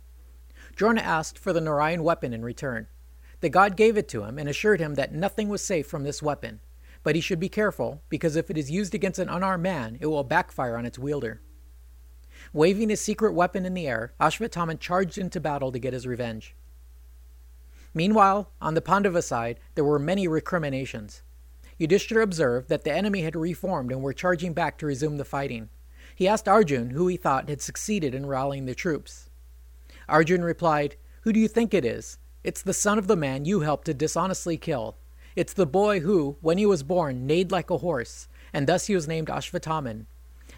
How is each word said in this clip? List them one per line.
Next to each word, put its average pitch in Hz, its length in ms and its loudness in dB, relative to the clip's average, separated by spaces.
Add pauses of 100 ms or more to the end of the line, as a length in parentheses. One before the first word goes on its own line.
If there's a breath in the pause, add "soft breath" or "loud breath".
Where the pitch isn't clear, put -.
(760 loud breath)
Drona 220 280 2
asked 165 360 -2
for 196 140 -4
the 170 80 2
Narayan 156 420 0
weapon 160 300 0
in 113 120 -8
return. 120 420 -6 (540 soft breath)
The 165 100 0
god 190 260 6
gave 220 200 6
it 208 120 -2
to 107 160 -6
him 120 140 -10
and 147 100 -6
assured 190 320 2
him 151 140 -2
that 135 180 -2
nothing 190 360 -2
was 202 140 -4
safe 165 240 -2
from 151 160 -8
this 143 200 -6
weapon, 117 380 -4 (420 soft breath)
but 151 120 2
he 165 60 2
should 160 200 -2
be 190 80 -2
careful, 151 600 -2
because 156 280 -2
if 165 140 -2
it 160 80 -2
is 139 120 -6
used 185 240 -2
against 190 240 -2
an 185 100 -2
unarmed 180 340 -2
man, 131 380 -4
it 147 60 -4
will 151 180 0
backfire 131 520 -2
on 120 100 -4
its 120 120 -10
wielder. 139 420 -6 (1120 loud breath)
Waving 196 380 4
his 208 100 0
secret 214 320 0
weapon 175 340 0
in 185 80 -4
the 175 140 -4
air, 117 320 -4
Ashvatthama 165 580 0
charged 180 400 -2
into 180 220 -4
battle 143 320 -2
to 127 60 -6
get 123 140 -4
his 123 140 -8
revenge. 117 480 -6 (1400 soft breath)
Meanwhile, 196 580 4 (100)
on 156 140 -2
the 160 80 2
Pandava 185 380 2
side, 120 380 -4 (160 soft breath)
there 151 100 0
were 147 140 4
many 180 300 0
recriminations. 139 920 -4 (580 soft breath)
Yudhishthira 196 420 2
observed 147 460 0
that 151 160 0
the 151 80 0
enemy 196 300 0
had 156 120 -4
reformed 165 560 -4
and 131 100 -4
were 135 120 -2
charging 175 400 0
back 147 260 -2
to 156 80 -6
resume 147 300 -2
the 143 80 -6
fighting. 131 460 -6 (440 soft breath)
He 185 140 2
asked 214 200 2
Arjun 147 420 4
who 160 180 0
he 180 80 0
thought 139 320 0
had 143 120 -6
succeeded 170 540 -4
in 139 120 -6
rallying 139 400 -2
the 127 100 -6
troops. - 520 -4 (800 loud breath)
Arjun 165 360 4
replied, 156 520 2 (260 soft breath)
"Who 220 100 2
do 214 80 6
you 220 80 4
think 226 260 2
it 165 100 2
is? - 340 -6 (260)
It's - 180 -6
the 185 120 -2
son 208 220 2
of 196 120 0
the 214 80 6
man 139 280 -2
you 185 160 2
helped 151 260 0
to 160 80 -2
dishonestly 165 640 -2
kill. 117 400 -4 (380 soft breath)
It's - 200 -2
the 190 120 4
boy 196 340 4
who, 147 420 2
when 165 160 2
he 208 80 4
was 180 180 4
born, 139 420 0
neighed 170 240 2
like 180 200 -2
a 175 80 2
horse, 143 500 -4 (240 soft breath)
and 139 160 0
thus 175 180 2
he 208 80 0
was 160 140 0
named 160 200 -4
Ashvatthama. 135 800 -6 (520 loud breath)